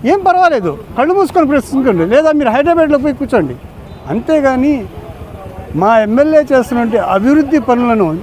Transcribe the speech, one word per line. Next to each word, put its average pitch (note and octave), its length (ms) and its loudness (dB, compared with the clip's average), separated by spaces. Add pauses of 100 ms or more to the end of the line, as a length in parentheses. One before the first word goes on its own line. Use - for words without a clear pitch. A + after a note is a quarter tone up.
ఏం F#4 240 2
పర్వాలేదు, C#4+ 500 2 (200)
కళ్ళు D#4 160 2
మూసుకొని F4+ 320 2
ప్రశ్నించండి, C4 600 0
లేదా D4+ 260 2
మీరు D4 160 0
హైదరాబాద్లో D4 500 2
పోయి C#4 160 -2
కూర్చోండి. F3+ 420 -2 (500)
అంతేగాని C4 800 0 (880)
మా G#3 240 2
ఎమ్మెల్యే C#4 420 2
చేస్తున్నటువంటి A#3+ 580 0
అభివృద్ధి C#4 600 2
పనులను A3+ 640 0